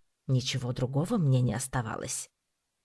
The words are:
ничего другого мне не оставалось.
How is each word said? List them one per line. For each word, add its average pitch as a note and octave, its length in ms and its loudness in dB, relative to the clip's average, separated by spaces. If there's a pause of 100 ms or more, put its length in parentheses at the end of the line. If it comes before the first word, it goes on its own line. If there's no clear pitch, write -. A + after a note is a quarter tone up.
(260)
ничего B2 460 0
другого C#3 460 0
мне C3+ 220 4
не B2+ 140 2
оставалось. - 720 -6 (560)